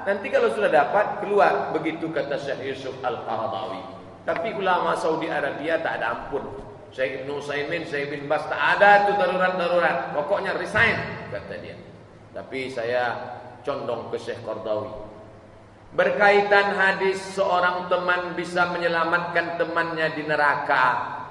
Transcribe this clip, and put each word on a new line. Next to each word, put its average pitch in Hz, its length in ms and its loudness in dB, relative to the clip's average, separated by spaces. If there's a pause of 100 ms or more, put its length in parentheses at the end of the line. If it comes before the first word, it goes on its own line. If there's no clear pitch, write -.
Nanti 208 240 -2
kalau 247 240 4
sudah 208 160 2
dapat, - 560 4
keluar. 190 480 4
Begitu 156 400 -4
kata 139 240 -2
Syekh 139 400 -6
Yusuf 123 240 -10
Al-Qaradawi. 110 800 -4 (480)
Tapi 208 260 -2
ulama 175 400 2
Saudi 160 380 0
Arabia 143 480 -2
tak 117 180 -4
ada 117 140 -2
ampun. 123 320 -6 (480)
Syekh 131 320 -4
Ibnu 143 160 -6
Utsaimin, 147 480 -6
Syekh 143 240 -4
bin 143 160 -8
Bas, 147 240 0
tak - 80 -4 (160)
ada 202 320 8
tuh 202 80 2
darurat-darurat. 180 960 2
Pokoknya 180 480 0
resign, 214 400 2 (320)
kata 98 320 -10
dia. 82 160 -14 (560)
Tapi 131 320 -8
saya 120 480 -2 (480)
condong 117 480 -4
ke 113 80 -4
Syekh 113 240 -8
Qardawi. 107 480 -4 (1000)
Berkaitan 202 840 4
hadis 190 440 2 (160)
seorang 180 500 2
teman 180 480 0
bisa 175 400 0
menyelamatkan 170 840 0
temannya 165 640 0
di 151 80 -6
neraka. 143 880 2 (160)